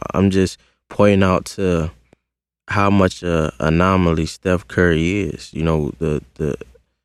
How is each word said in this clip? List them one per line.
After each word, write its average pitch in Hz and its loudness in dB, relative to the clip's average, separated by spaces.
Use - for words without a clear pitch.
I'm 95 2
just 95 0
pointing 101 4
out 92 0
to 85 -2
how 101 0
much 95 2
a 82 0
anomaly 85 2
Steph - -4
Curry 87 0
is. - -10
You 80 -6
know, 78 -2
the, 76 -4
the 76 -6